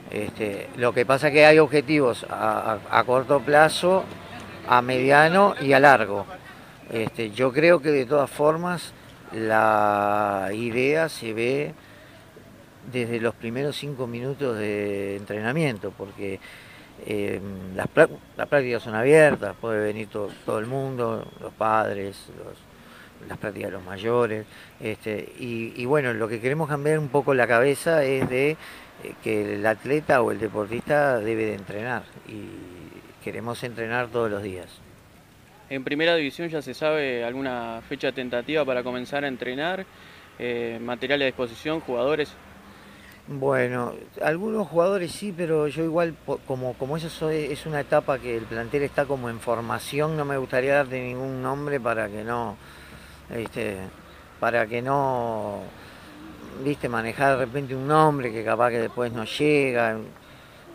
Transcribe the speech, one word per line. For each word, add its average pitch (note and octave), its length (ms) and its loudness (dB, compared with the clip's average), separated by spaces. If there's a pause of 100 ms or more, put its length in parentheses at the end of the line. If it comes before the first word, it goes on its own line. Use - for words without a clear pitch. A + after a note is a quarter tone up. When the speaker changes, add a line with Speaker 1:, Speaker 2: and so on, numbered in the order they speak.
(100)
Speaker 1:
Este, G#2 640 -6
lo A#2+ 180 2
que B2 100 4
pasa C#3 240 4
es C3+ 60 0
que D3+ 100 10
hay D#3 140 10
objetivos C#3+ 720 4
a, G#2+ 480 0 (120)
a, A2+ 100 6
a A2+ 40 4
corto B2+ 360 2
plazo, D#3 640 6 (640)
a B2 120 8
mediano C#3+ 800 6
y C#3 120 4
a C3+ 80 8
largo. G#2+ 440 8 (640)
Este, A2 420 -4
yo B2 200 2
creo D#3 300 6
que D3+ 80 2
de C3+ 160 2
todas C#3 240 2
formas E3 640 0 (380)
la G#2 1200 4
idea B2+ 540 0
se B2+ 240 -8
ve C3+ 420 -2 (1160)
desde A#2+ 260 -2
los A2+ 160 0
primeros B2+ 400 -4
cinco C3 320 -8
minutos B2 500 -4
de G2+ 600 -2
entrenamiento, G#2+ 840 -4
porque, G2 400 -8 (680)
eh, G2+ 360 -4 (340)
las - 140 -4
prá-, D#3 200 6 (280)
las A2+ 100 -4
prácticas B2 380 0
son A2+ 100 -8
abiertas, B2 680 6
puede A2 240 0
venir G#2+ 220 -4
to-, G2+ 240 -6 (160)
todo A2+ 140 -2
el A2 60 -6
mundo, B2 600 -4 (140)
los F2+ 120 -12
padres, G#2 760 -2 (120)
los, - 920 -20
las - 100 -10
prácticas G2+ 340 -6
de F#2+ 40 -10
los F#2 80 -12
mayores, G#2+ 640 -2 (320)
este, G#2+ 640 -6
y, A#2 340 -6
y B2 100 -8
bueno, C3 280 2
lo A2 160 -2
que A2 120 -6
queremos C#3 280 -2
cambiar D3+ 320 0
un C#3+ 80 -4
poco C#3 260 2
la A#2+ 140 4
cabeza C#3 560 4
es C3 260 0
de, C3+ 200 2
eh, D#3+ 60 -2 (680)
que G#2 320 -2
el G2+ 100 0
atleta B2+ 560 2
o A2 80 2
el G2+ 80 -4
deportista A2+ 800 0
debe A2 280 -2
de G#2+ 80 -2
entrenar, G#2 500 -8 (240)
y F2+ 960 -16
queremos A2 400 -8
entrenar A#2 420 -4
todos A2+ 240 -2
los G2+ 140 -6
días. F2+ 240 -10 (1000)
Speaker 2:
¿En C3+ 140 -8
primera D#3+ 320 2
división E3 340 -2
ya D#3 140 -6
se B2+ 120 -10
sabe C#3+ 500 -2
alguna A#2+ 640 -6
fecha C#3 240 -4
tentativa B2+ 520 -2
para B2 200 -2
comenzar B2 400 -6
a C#3 40 -2
entrenar? C#3+ 560 -6 (540)
Eh, A#2+ 420 -4
¿material B2 420 -2
a - 20 0
disposición, C3 560 -4
jugadores? C#3 500 -2 (960)
Speaker 1:
Bueno, B2+ 640 -2 (300)
algunos G3 460 -2
jugadores E3+ 420 2
sí, G3+ 260 -10
pero D#3 300 0
yo D3 160 -4
igual, E3 320 0 (100)
po-, C#3 220 -4
como, B2+ 280 -4
como C#3 220 -6
eso D#3+ 140 -8
soy, D#3 360 -4
es C#3+ 200 -8
una D3 140 -4
etapa C#3+ 400 0
que A#2+ 160 -4
el A2 80 -6
plantel A#2 400 -4
está C#3 220 0
como B2+ 220 -4
en A2+ 120 -8
formación, A#2 760 -2
no D3 80 -2
me C#3 120 -2
gustaría C3 400 0
darte C3 240 0
ningún B2+ 420 -6
nombre C#3+ 380 -4
para A2 280 -2
que G#2+ 140 -8
no, A2+ 340 -4 (800)
este, A2 440 -6 (600)
para A#2 300 2
que A#2+ 140 -4
no, A#2+ 800 -2 (1040)
viste, C#3+ 240 -4
manejar A#2+ 480 2
de B2+ 80 0
repente C3 300 -6
un C3 140 -6
nombre D3 440 4
que A2 120 -6
capaz A2+ 260 4
que A#2 80 -2
después A#2 340 -2
no A2+ 120 -6
llega. C3 720 2 (800)